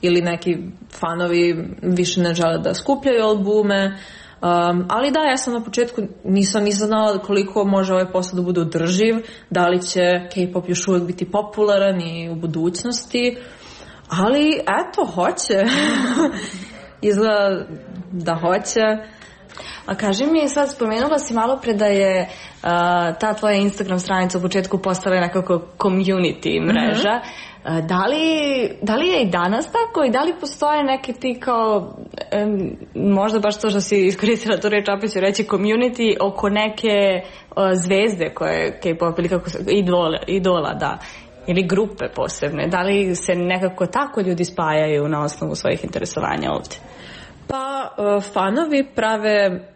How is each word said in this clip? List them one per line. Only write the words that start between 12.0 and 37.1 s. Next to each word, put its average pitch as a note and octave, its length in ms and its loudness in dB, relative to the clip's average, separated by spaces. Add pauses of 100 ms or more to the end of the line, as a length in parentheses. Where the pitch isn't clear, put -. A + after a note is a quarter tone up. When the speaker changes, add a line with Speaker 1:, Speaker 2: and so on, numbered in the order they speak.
Speaker 1:
i E3 280 -6
u E3 60 -6
budućnosti, F3 1040 -2 (720)
ali B3 440 4
eto, D4+ 520 0
hoće. G3 580 0 (680)
<laughs> - 680 -12
Izgleda G3+ 640 2 (460)
da E3+ 240 -2
hoće. F3+ 440 0 (1040)
Speaker 2:
A G3 100 -4
kaži G#3 300 0
mi D4+ 240 4
sad, C#4 220 0
spomenula B3 480 0
si A#3+ 140 -6
malo A#3 240 2
pre A#3 160 -2
da G#3 120 2
je, F#3+ 440 4 (340)
a, F3 500 2
ta G#3+ 200 0
tvoja G#3 220 2
Instagram G3 440 0
stranica F#3 380 0
u F3 40 0
početku F#3 360 0
postala F#3 380 0
nekako F3+ 460 0 (160)
community F#3 840 2
mreža. F#3+ 480 2
Speaker 1:
Mhm. A#3 180 -2 (380)
Speaker 2:
A, E3 160 -2
da F3+ 240 0
li, D4+ 200 0 (560)
da G#3 140 0
li D#4 120 2
je F4 140 2
i G#3 80 2
danas F#3 360 0
tako A#4 380 0
i C4 80 2
da C4 100 2
li E4 180 0
postoje D4 440 0
neke C4 300 -2
ti B3 260 -4
kao, A3 560 0 (360)
em, G#3 400 -2 (240)
možda G3+ 440 2
baš G#3 200 0
to A3 100 0
što G3 120 2
si G#3 160 2
iskoristila G#3 600 2
tu G#3 120 0
reč, G#3 200 0
opet G3+ 220 -2
ću G3 80 -2
reći G3 240 0
community A3 800 2
oko G3 280 0
neke, G#3 720 2 (340)